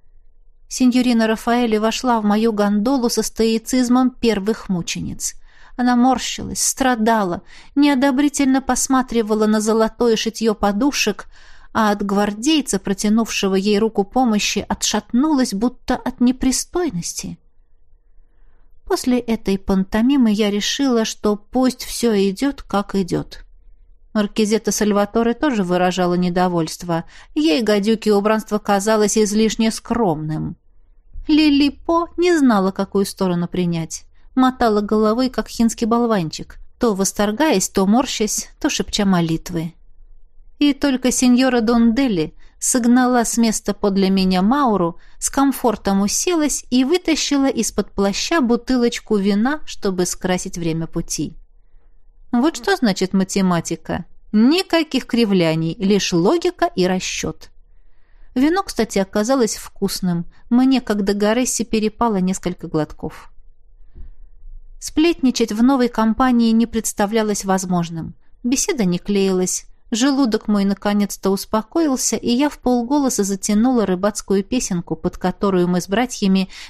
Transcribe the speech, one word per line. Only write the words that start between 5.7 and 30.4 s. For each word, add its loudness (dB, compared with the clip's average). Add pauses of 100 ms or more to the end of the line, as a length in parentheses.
Она 2
морщилась, 0
страдала, 0 (320)
неодобрительно 2
посматривала 0
на 2
золотое 2
шитьё -2
подушек, -2 (480)
а 2
от -2
гвардейца, 0
протянувшего 0
ей 2
руку 0
помощи, 0
отшатнулась, 0
будто -2
от -8
непристойности. -2 (1500)
После 0
этой -2
пантомимы 2
я 0
решила, 0
что -2
пусть -2
всё -2
идёт, 0
как -4
идёт. -4 (680)
Маркизета 0
Сальваторе 0
тоже 0
выражала 0
недовольство. -2 (300)
Ей 2
гадюки 2
убранство 0
казалось 0
излишне 2
скромным. -4 (720)